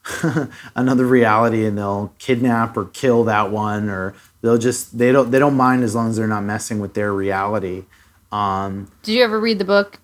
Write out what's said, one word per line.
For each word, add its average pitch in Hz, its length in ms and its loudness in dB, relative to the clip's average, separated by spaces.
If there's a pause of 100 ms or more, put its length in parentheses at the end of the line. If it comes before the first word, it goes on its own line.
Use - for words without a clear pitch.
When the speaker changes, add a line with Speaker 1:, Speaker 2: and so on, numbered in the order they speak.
Speaker 1:
<laughs> - 680 -6
another 127 320 2
reality, 113 580 4
and 104 140 -2
they'll 101 400 -4
kidnap 117 580 0
or 101 100 -4
kill 117 380 0
that 107 280 0
one, 107 360 -2
or 95 260 -6 (260)
they'll 117 180 2
just, 117 400 -2
they 123 140 4
don't, 131 180 4
they 135 80 4
don't 143 180 4
mind 127 280 2
as 107 100 -2
long 117 160 -2
as 110 60 -2
they're 110 100 -2
not 107 160 -2
messing 107 380 -6
with 98 140 -8
their 104 180 -2
reality. 98 720 -2 (480)
Um, 98 580 -4 (120)
Speaker 2:
Did 214 100 -6
you 247 100 4
ever 220 160 2
read 214 220 0
the 196 40 0
book 202 400 0